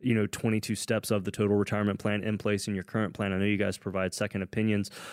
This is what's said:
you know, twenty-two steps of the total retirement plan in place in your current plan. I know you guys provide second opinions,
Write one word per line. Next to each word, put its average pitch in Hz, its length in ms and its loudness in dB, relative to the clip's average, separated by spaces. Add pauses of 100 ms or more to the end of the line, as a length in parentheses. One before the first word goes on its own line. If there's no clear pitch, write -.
you 123 120 2
know, 107 140 4
twenty-two 110 480 0
steps - 380 -2
of 101 100 2
the 98 80 -6
total 104 260 4
retirement 104 440 2
plan 104 240 0
in 107 120 0
place 104 300 0
in 104 80 -2
your 92 80 -2
current 107 320 -2
plan. 98 180 0
I 92 60 0
know 98 60 2
you 104 120 2
guys 98 220 0
provide 95 340 -2
second 101 300 -4
opinions, 107 480 0 (220)